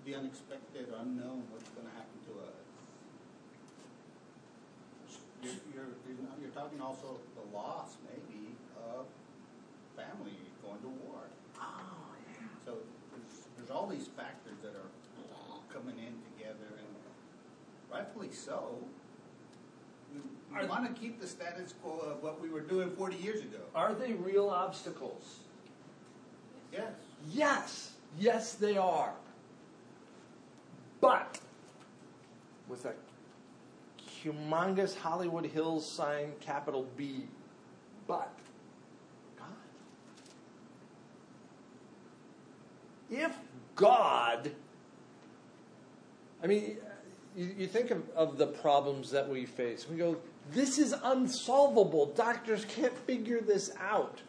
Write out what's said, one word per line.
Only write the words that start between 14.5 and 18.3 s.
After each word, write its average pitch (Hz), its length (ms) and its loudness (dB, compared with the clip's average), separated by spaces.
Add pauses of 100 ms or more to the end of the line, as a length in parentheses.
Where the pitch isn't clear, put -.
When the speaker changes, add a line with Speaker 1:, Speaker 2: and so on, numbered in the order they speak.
Speaker 1:
that 101 120 -12
are 98 140 -14 (840)
coming 120 280 -10
in 113 160 -10 (180)
together, 110 320 -12 (120)
and 107 100 -16 (1040)
rightfully 202 400 -8